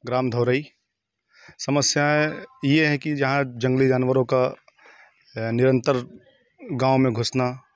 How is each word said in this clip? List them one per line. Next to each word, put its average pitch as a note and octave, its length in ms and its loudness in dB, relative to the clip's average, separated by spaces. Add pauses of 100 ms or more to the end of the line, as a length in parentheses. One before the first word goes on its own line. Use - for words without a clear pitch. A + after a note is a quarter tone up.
ग्राम B2+ 240 -2
धौरई। A#2+ 340 0 (920)
समस्याएं D3 840 0 (220)
ये D3+ 200 4
हैं D3 140 0
कि D3+ 160 -6
जहाँ C#3 280 0
जंगली B2+ 440 0
जानवरों B2+ 360 2
का, B2+ 220 2 (920)
अ, A2+ 140 -6
निरंतर B2+ 720 0 (500)
गांव C3 260 0
में C3 160 2
घुसना B2 480 -4 (140)